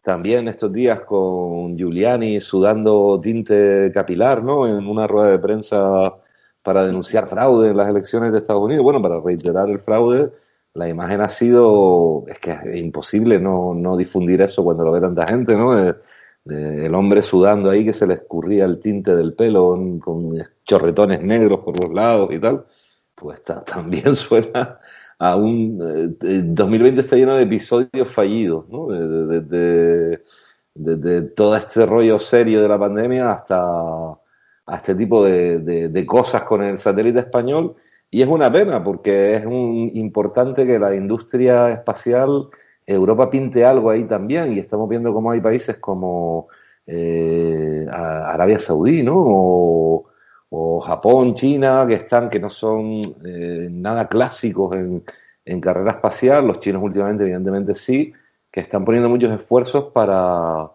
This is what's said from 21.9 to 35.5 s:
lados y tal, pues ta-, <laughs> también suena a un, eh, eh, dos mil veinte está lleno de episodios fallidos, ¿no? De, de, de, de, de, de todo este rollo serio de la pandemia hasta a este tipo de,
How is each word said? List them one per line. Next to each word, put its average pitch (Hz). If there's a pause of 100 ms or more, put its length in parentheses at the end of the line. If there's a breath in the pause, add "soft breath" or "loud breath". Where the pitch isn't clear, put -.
lados 104
y 85
tal, 123 (500)
pues 73
ta-, 85
<laughs> -
también 90
suena 120 (420 loud breath)
a 90
un, 95
eh, 80
eh, 95
dos 85
mil 113
veinte 127
está 131
lleno 131
de 131
episodios 120
fallidos, 98
¿no? 151
De, 87
de, 80
de, -
de, 85 (520 soft breath)
de, 80
de 85
todo 107
este -
rollo 110
serio 113
de 104
la 104
pandemia 113
hasta 95
a 82
este 92
tipo 107
de, 87